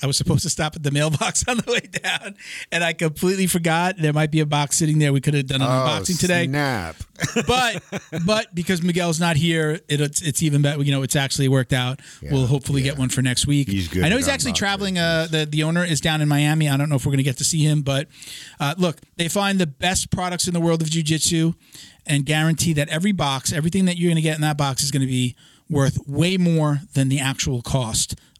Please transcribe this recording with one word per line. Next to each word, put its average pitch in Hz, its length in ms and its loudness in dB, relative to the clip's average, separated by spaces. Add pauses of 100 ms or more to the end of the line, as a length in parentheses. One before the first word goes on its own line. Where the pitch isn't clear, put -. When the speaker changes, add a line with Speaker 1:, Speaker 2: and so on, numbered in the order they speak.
Speaker 1:
I - 40 -2
was 135 100 0
supposed - 280 2
to 165 60 -4
stop 156 260 -4
at 160 80 -8
the 143 80 -2
mailbox 147 540 0
<laughs> - 20 -6
on 254 100 0
the 214 140 -2
way 233 100 0
down, 185 540 -6 (360)
and 170 120 0
I 170 100 0
completely 180 540 0
forgot. 170 500 0
There 156 160 2
might 151 180 2
be 156 100 2
a 151 40 2
box 147 320 0
sitting 156 220 2
there. 147 120 4
We 139 80 2
could 147 140 0
have 139 140 0
done 135 140 -2
an 131 60 2
Speaker 2:
Oh, 123 40 2
Speaker 1:
unboxing 151 480 0
today. 175 260 2
Speaker 2:
snap. 135 560 -2
<laughs> - 40 -14 (400)
Speaker 1:
But, 233 380 0 (420)
but 214 300 0
because 175 260 -2
Miguel's 170 380 0
not 170 160 2
here, 160 540 0
it, 147 100 0
it's, 147 220 -2
it's 165 200 -2
even 147 200 4
better. 143 200 2
You 143 100 0
know, 139 120 0
it's 135 140 -2
actually 139 320 0
worked 131 240 2
out. 127 260 -2 (220)
Speaker 2:
Yeah, - 100 -8
Speaker 1:
We'll 131 160 2
hopefully 139 340 0
Speaker 2:
yeah. 139 100 0
Speaker 1:
get 139 60 -6
one 127 120 0
for - 120 -2
next 127 240 0
week. 143 220 2
Speaker 2:
He's 98 220 -2
good 92 160 0
Speaker 1:
I - 20 4
know 196 80 4
Speaker 2:
at 262 40 2
Speaker 1:
he's 269 100 0
actually 262 240 -2
Speaker 2:
unboxing - 20 -4
Speaker 1:
traveling. 196 420 -2
Uh, 165 320 2
Speaker 2:
things. - 20 -12
Speaker 1:
the, 156 140 0 (120)
the 156 60 2
owner 170 200 0
is 170 160 0
down 156 220 0
in 151 80 2
Miami. 151 400 2
I 135 80 2
don't 147 100 0
know 151 80 0
if 127 100 0
we're - 60 0
gonna 135 120 2
get 135 160 -2
to 143 40 -4
see 156 180 0
him, 147 200 4
but, 139 260 -2 (540)
uh, 143 160 -2
look, 180 240 0 (160)
they 170 100 -2
find 196 320 0
the 175 80 2
best 175 440 -2
products 180 360 -2
in 180 60 -2
the 175 80 0
world 165 200 2
of 156 80 -4
jiu-jitsu 160 640 0 (520)
and 143 200 2
guarantee 156 460 2
that 147 160 0
every 165 240 0
box, 143 400 -2
everything 170 320 0
that 180 140 2
you're 175 120 2
gonna 165 120 2
get 156 140 0
in 151 60 -4
that 151 160 0
box 139 240 -2
is 143 80 -2
gonna 135 160 0
be 127 300 0 (340)
worth 139 280 2 (100)
way 160 300 0
more 156 420 2 (140)
than 135 160 2
the 135 100 2
actual 135 420 -2
cost 117 540 -2 (240)